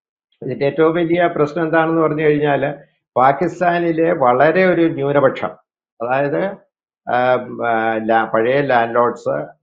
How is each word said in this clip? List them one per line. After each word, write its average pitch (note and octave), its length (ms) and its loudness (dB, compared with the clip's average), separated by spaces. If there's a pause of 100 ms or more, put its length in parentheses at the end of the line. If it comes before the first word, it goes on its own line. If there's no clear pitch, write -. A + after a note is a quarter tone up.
(420)
ഇതിന്റെ B2+ 240 -4
ഏറ്റവും D#3+ 280 2
വലിയ E3+ 320 0
പ്രശ്നം E3 380 -2
എന്താണെന്ന് D#3+ 380 0
പറഞ്ഞു D3+ 200 0
കഴിഞ്ഞാല് D3 520 0 (420)
പാകിസ്ഥാനിലെ E3 960 0
വളരെ D3 520 2
ഒരു E3+ 240 2
ന്യൂനപക്ഷം, C#3 600 0 (520)
അതായത്, C#3+ 420 -2 (640)
ആ, B2 220 2 (340)
ആ, A2+ 300 -2
ലാ-, A2 320 0
പഴയ A#2+ 320 0
ലാൻഡ് A#2 340 0
ലോർഡ്സ്, B2 520 -2 (160)